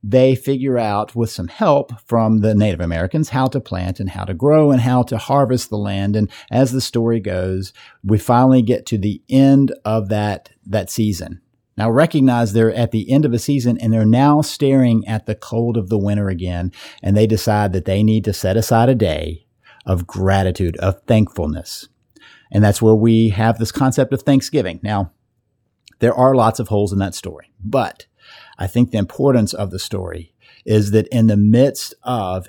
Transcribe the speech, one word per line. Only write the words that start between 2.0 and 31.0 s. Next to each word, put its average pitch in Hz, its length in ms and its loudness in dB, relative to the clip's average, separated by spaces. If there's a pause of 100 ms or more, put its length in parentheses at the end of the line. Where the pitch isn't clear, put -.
from 110 340 2
the 107 140 2
Native 104 260 2
Americans, 87 480 -4
how 131 200 -2
to 131 120 -4
plant 92 400 -8
and 98 80 -6
how 95 160 -10
to 95 80 -8
grow 147 380 2
and 131 100 2
how 123 220 2
to 123 160 -4
harvest 127 500 -2
the 107 80 -6
land. 101 400 -4
And 104 140 0 (200)
as 123 220 0
the 131 80 -2
story 117 400 -2
goes, 95 540 -6 (280)
we 101 140 2
finally 127 460 4
get 117 240 -2
to 110 120 -4
the 101 300 -4
end 135 460 4 (100)
of 107 240 -2
that, 104 420 -4 (140)
that 98 240 -4
season. 87 540 -4 (340)
Now 110 140 -2
recognize 127 600 2
they're 110 220 2
at 117 180 -2
the 110 180 -2
end 147 160 2
of 117 80 -2
a 117 40 0
season 120 400 -2
and 113 140 -2
they're 110 140 2
now 139 340 4
staring 131 680 0
at 110 200 -6
the 107 80 -4
cold 117 420 -4
of 98 140 -4
the 107 80 0
winter 101 320 -2
again. 90 420 -6 (300)
And 98 120 0
they 107 120 4
decide 104 480 0
that 92 100 -2
they 98 180 0
need 107 220 2
to 104 80 -2
set 95 240 -2
aside 113 320 2
a 135 60 4
day 80 520 -4 (380)
of 90 220 -2
gratitude, 95 720 -2
of 92 280 -6
thankfulness. 82 840 -2 (640)
And 104 140 4
that's 101 180 2
where 110 120 6
we 113 340 4
have 110 300 0
this 113 120 -4
concept 131 440 0
of - 80 -6
Thanksgiving. 135 600 -2
Now, 101 300 -4 (880)
there 117 140 2
are 131 200 4
lots 113 240 2
of 113 100 -6
holes 101 240 0
in 98 60 -2
that 98 160 -4
story, - 380 -16 (100)
but 107 440 -4 (520)
I 95 80 -6
think 120 240 0
the 110 80 -2
importance 117 560 0
of 101 160 -8
the 90 80 -10
story 85 560 -12 (320)
is 104 240 2
that 107 180 2